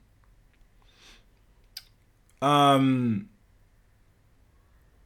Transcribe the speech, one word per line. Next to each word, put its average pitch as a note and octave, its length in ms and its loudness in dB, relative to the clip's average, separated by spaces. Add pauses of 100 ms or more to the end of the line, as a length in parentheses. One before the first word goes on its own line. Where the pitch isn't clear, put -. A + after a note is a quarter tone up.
(2500)
Um, C3+ 880 0 (1800)